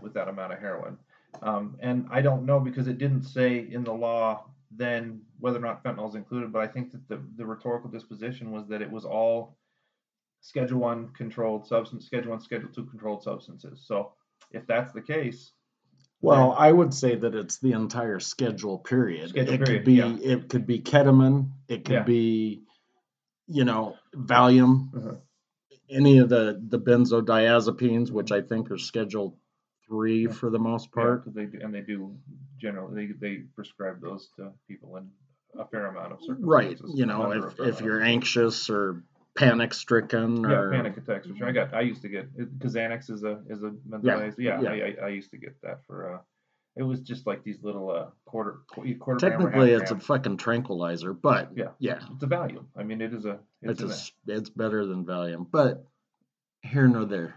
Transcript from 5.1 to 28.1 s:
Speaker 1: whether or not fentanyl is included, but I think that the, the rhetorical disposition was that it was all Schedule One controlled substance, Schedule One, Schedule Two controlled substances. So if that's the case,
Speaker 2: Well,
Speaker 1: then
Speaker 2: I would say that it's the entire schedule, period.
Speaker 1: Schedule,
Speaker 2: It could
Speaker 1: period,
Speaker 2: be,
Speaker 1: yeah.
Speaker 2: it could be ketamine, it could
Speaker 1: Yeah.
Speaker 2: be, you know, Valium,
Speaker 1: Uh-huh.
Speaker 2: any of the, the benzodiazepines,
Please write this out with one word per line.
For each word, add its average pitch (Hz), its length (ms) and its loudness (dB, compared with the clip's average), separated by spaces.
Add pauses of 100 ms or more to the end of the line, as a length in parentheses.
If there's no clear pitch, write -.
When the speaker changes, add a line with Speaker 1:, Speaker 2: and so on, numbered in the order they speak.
Speaker 1:
whether 123 180 -2
or 120 40 -6
not 113 200 -8
fentanyl 110 260 -6
is 104 60 -12
included, 113 380 -8
but 110 80 -2
I 110 60 -2
think 123 260 -10
that - 160 -20
the, 107 120 -10 (160)
the 113 100 -12
rhetorical 117 440 -8
disposition 113 600 -12
was 107 180 -12
that 107 140 -8
it 95 80 -10
was 107 140 -12
all 113 540 -2 (840)
Schedule 127 400 -4
One 117 360 -4
controlled 110 500 -6
substance, 113 400 -4
Schedule 117 240 -6
One, 113 100 -8
Schedule - 280 -10
Two 113 160 -12
controlled 104 380 -10
substances. - 640 -14
So 101 260 -4 (380)
if - 160 -14
that's 120 260 -2
the 110 80 -14
case, 147 520 -6 (680)
Speaker 2:
Well, 135 300 8
Speaker 1:
then 139 80 -2
Speaker 2:
I 156 140 10
would 165 200 6
say 123 220 0
that 110 200 -2
it's 101 240 -8
the 131 140 2
entire 110 480 -2
schedule, 101 580 -4
period. 87 520 0
Speaker 1:
Schedule, 131 240 0
Speaker 2:
It 131 40 0
could 135 80 2
Speaker 1:
period, 107 200 0
Speaker 2:
be, 127 80 10
Speaker 1:
yeah. 117 220 6 (180)
Speaker 2:
it - 160 -4
could 113 160 -2
be 120 140 0
ketamine, 135 720 6 (160)
it 117 200 -6
could 135 80 2
Speaker 1:
Yeah. 113 80 2
Speaker 2:
be, 110 600 2 (840)
you 139 180 2
know, 110 320 -2 (180)
Valium, 127 800 6
Speaker 1:
Uh-huh. 113 200 -10 (760)
Speaker 2:
any 139 300 10
of 120 100 8
the, 110 400 2
the 120 100 -2
benzodiazepines, 117 1300 4